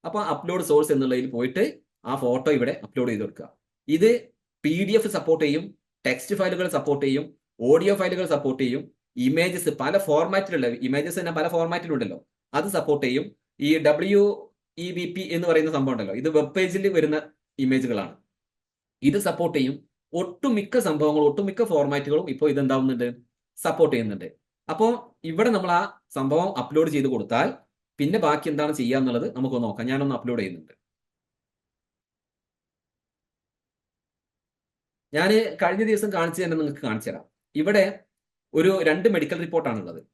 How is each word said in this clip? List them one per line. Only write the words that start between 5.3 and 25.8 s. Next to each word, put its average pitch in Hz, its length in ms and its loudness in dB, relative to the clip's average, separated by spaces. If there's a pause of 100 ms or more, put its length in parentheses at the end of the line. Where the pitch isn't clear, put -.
ചെയ്യും, 151 200 0 (420)
ടെക്സ്റ്റ് - 340 -4
ഫയലുകൾ 180 260 0 (100)
സപ്പോർട്ട് - 300 0
ചെയ്യും, 139 180 0 (460)
ഓഡിയോ 180 300 6
ഫയലുകൾ 180 340 -2
സപ്പോർട്ട് 135 300 -2
ചെയ്യും, 120 180 -2 (460)
ഇമേജസ് 165 440 0 (100)
പല 143 120 -2 (120)
ഫോർമാറ്റിലുള്ള, 165 600 0 (200)
ഇമേജസ് 170 320 -2
തന്നെ 170 180 -6
പല 160 160 0
ഫോർമാറ്റിലുണ്ടല്ലോ, 165 640 -2 (400)
അത് 202 180 -2
സപ്പോർട്ട് 143 300 0
ചെയ്യും. 127 180 0 (440)
ഈ - 20 2 (160)
ഡബ്ല്യു 185 360 4 (600)
ഇ - 20 -8 (100)
ബി 175 80 -4 (120)
പി 185 80 -4 (100)
എന്ന് 175 160 0
പറയുന്ന 156 260 4
സംഭവം 131 180 0
ഉണ്ടല്ലോ, 98 260 -6
ഇത് 151 160 -2
വെബ് 143 200 2
പേജിൽ 190 300 0 (100)
വരുന്ന 151 200 2 (480)
ഇമേജുകളാണ്, 123 500 0 (960)
ഇത് 196 100 2 (100)
സപ്പോർട്ട് 165 300 -2
ചെയ്യും. 135 180 0 (440)
ഒട്ടുമിക്ക 220 680 -2
സംഭവങ്ങളും 151 420 2
ഒട്ടുമിക്ക 190 340 -2 (100)
ഫോർമാറ്റുകളും 143 600 0
ഇപ്പോൾ 151 200 0
ഇതെന്താവുന്നുണ്ട്, 131 560 0 (560)
സപ്പോർട്ട് 156 300 2
ചെയ്യുന്നുണ്ട്. 104 340 -4 (440)
അപ്പോ 220 140 2 (440)
ഇവിടെ 214 240 2
നമ്മൾ 185 160 -2 (100)